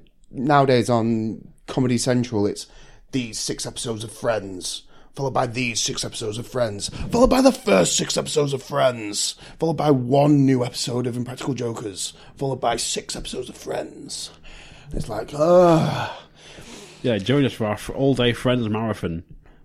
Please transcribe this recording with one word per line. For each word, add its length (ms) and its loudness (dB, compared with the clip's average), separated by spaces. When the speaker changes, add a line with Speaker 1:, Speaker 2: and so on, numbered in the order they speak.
Speaker 1:
nowadays 580 4
on 580 0
Comedy 320 0
Central, 480 0
it's 220 -4
these 280 -4
six 260 -6
episodes 380 -6
of 80 -12
Friends, 720 -4
followed 180 -4
by 140 0
these 320 -4
six 260 -4
episodes 320 -8
of 100 -8
Friends, 420 -4
followed 200 6
by 100 6
the 100 8
first 460 2
six 180 -2
episodes 380 0
of 80 -4
Friends, 720 -2
followed 180 0
by 120 2
one 560 4
new 180 4
episode 440 -4
of 100 -6
Impractical 380 -6
Jokers, 580 -6
followed 260 -4
by 140 0
six 400 -6
episodes 340 -10
of 80 -18
Friends. 720 -10
It's 180 -6
like, 260 -8
ugh. 760 6
Speaker 2:
Yeah, 160 0
join 280 2
us 80 0
for 120 -4
our 80 0
f-, 180 -8
all-day 420 2
Friends 360 0
marathon, 540 -2